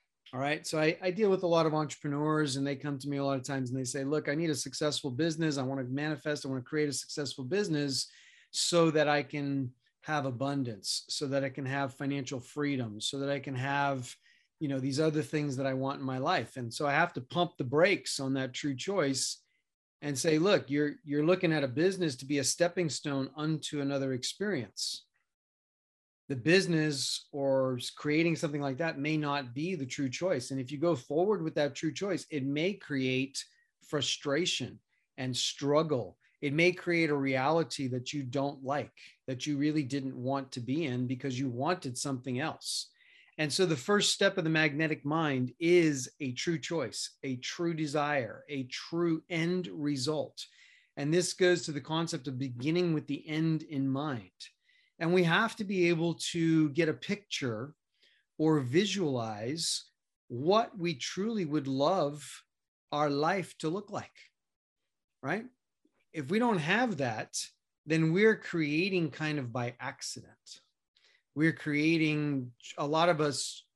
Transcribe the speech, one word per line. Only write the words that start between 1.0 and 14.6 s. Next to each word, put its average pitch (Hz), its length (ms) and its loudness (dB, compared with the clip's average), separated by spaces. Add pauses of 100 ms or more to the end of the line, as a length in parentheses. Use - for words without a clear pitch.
I 185 100 0
deal 202 200 4
with 185 120 2
a 180 40 2
lot 165 180 6
of 151 80 2
entrepreneurs, 151 840 0
and 139 100 0
they 143 80 -2
come 143 240 -6
to 135 80 -10
me 143 100 -2
a 139 80 0
lot 139 120 0
of 127 60 -6
times 135 280 -4
and 131 80 -2
they 131 60 -4
say, 135 180 -4
"Look, 151 260 0
I 143 60 0
need 165 160 0
a 139 40 -2
successful 139 540 -4
business. 156 480 0
I 135 60 0
want 135 180 -2
to 123 100 -6
manifest. 147 540 -4
I 139 40 -4
want 131 140 -4
to - 60 -20
create 151 200 0
a 135 40 -4
successful 135 500 -6
business 147 640 0 (440)
so 165 400 4
that 147 160 4
I 147 160 4
can 139 480 -2 (300)
have 147 240 -2
abundance, 127 840 -4
so - 180 -4
that 139 160 0
I 135 60 -2
can 135 160 -6
have 135 300 -2
financial 139 440 -4
freedom, 127 640 -4
so - 160 -4
that 139 140 -2
I 139 80 -2
can 139 160 -6
have, 139 580 0 (460)
you 156 80 -2